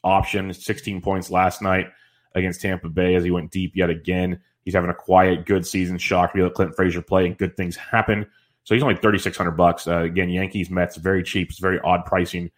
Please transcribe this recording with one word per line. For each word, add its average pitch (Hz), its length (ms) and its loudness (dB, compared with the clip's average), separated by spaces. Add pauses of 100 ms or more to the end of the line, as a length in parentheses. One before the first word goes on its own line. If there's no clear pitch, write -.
option, 95 500 2
sixteen 98 480 -6
points 95 280 -2
last 92 320 2
night 92 260 0 (480)
against 92 260 -2
Tampa 92 280 -4
Bay 90 260 2
as 90 80 4
he 87 80 0
went 85 200 -2
deep 92 240 -4
yet 90 140 2
again. 90 500 -2 (260)
He's 92 80 -6
having 87 160 0
a 87 60 -2
quiet, 92 500 4
good 92 220 0
season. 90 300 -2
Shock, 90 360 0
we 95 80 2
let 90 120 2
Clint 87 220 -2
Frazier 87 260 0
play, 95 240 2
and 87 120 -4
good 90 200 -4
things 90 180 -6
happen. 110 500 0 (380)
So - 100 0
he's 123 100 4
only 120 120 4
thirty-six 98 420 2
hundred 85 200 -2
bucks. 85 300 4
Uh, 85 160 0
again, 87 260 0
Yankees, 90 400 -4
Mets, 90 260 -2
very 92 260 0
cheap. 90 280 -4
It's - 100 -14
very 92 220 -6
odd 87 240 0
pricing 87 520 -2